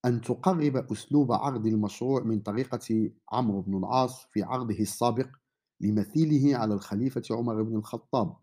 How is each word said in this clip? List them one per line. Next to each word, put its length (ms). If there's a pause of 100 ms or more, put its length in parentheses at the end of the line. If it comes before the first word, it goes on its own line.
أن 160
تقرب 680
أسلوب 400
عرض 360
المشروع 560
من 160
طريقة 720 (200)
عمرو 300
بن 160
العاص 540
في 120
عرضه 360
السابق 480 (540)
لمثيله 760
على 160
الخليفة 480 (100)
عمر 320
بن 120
الخطاب 680